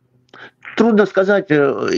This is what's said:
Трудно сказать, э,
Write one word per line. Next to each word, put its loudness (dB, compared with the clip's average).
Трудно 2
сказать, 0
э, 0